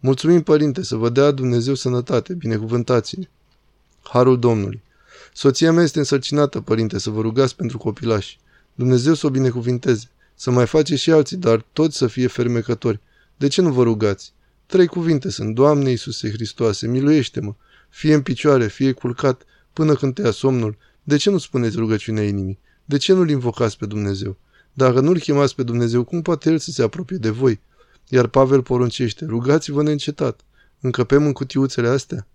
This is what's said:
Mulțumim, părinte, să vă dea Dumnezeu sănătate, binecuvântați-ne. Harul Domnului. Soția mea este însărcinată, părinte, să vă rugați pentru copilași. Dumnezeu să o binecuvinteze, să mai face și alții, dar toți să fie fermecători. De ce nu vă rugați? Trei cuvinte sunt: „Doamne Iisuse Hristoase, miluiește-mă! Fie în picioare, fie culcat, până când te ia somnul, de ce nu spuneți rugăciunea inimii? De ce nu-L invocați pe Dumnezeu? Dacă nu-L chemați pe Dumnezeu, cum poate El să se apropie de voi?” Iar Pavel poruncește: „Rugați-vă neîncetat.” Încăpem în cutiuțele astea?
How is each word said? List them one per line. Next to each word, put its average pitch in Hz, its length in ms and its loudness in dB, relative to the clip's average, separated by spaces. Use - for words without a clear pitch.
Mulțumim, 151 420 2
părinte, 151 400 2
să - 140 -6
vă 113 120 0
dea 139 220 4
Dumnezeu 127 440 0
sănătate, 123 600 -2
binecuvântați-ne. 117 920 -2
Harul 127 360 4
Domnului. 110 440 0
Soția 165 400 2
mea 170 100 4
este 156 160 0
însărcinată, 143 640 0
părinte, 110 380 -2
să - 120 -6
vă 107 100 -4
rugați 117 360 0
pentru 127 220 -6
copilași. 110 600 -4
Dumnezeu 127 400 2
să 151 120 -2
o 143 40 2
binecuvinteze, 123 800 -2
să - 160 -6
mai 123 160 4
face 151 300 2
și 147 140 0
alții, 156 260 4
dar 113 360 0
toți 156 240 0
să 123 100 0
fie 123 200 -2
fermecători. 117 760 -2
De 139 120 0
ce 160 120 0
nu 170 120 4
vă 123 100 2
rugați? 107 500 0
Trei 185 200 4
cuvinte 160 440 -2
sunt: 110 240 -6
„Doamne 139 360 4
Iisuse 117 400 -6
Hristoase, 110 560 -4
miluiește-mă! 131 680 0
Fie 156 260 0
în 147 80 2
picioare, 131 440 2
fie 131 260 -2
culcat, 123 500 -2
până 156 220 2
când 131 200 -2
te 208 80 -6
ia 117 80 2
somnul, 117 460 -2
de 147 140 0
ce 170 140 2
nu 196 80 0
spuneți 120 380 -2
rugăciunea 110 500 -2
inimii? 98 320 -4
De 143 120 -4
ce 165 160 2
nu-L 180 180 2
invocați 123 480 -2
pe 110 80 -8
Dumnezeu? 101 500 -6
Dacă 127 280 2
nu-L 165 180 2
chemați 143 360 0
pe 139 80 -8
Dumnezeu, 120 420 -2
cum 170 180 -6
poate 156 280 -2
El 160 80 2
să - 120 -8
se 127 120 -4
apropie 135 340 -4
de 113 140 -2
voi?” 117 300 0
Iar 123 180 2
Pavel 135 360 4
poruncește: 123 640 -2
„Rugați-vă 143 580 0
neîncetat.” 147 580 -4
Încăpem 131 460 2
în 143 60 0
cutiuțele 131 560 -2
astea? 123 460 -4